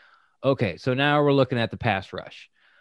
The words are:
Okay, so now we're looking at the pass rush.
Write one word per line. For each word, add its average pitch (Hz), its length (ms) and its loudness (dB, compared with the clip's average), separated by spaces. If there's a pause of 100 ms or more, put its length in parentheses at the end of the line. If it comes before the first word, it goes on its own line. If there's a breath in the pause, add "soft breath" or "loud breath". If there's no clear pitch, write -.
(440 soft breath)
Okay, 127 360 0
so 127 160 -2
now 147 280 2
we're 143 120 4
looking 127 240 2
at 113 120 0
the 104 60 -10
pass 98 380 -2
rush. - 340 -14 (320 soft breath)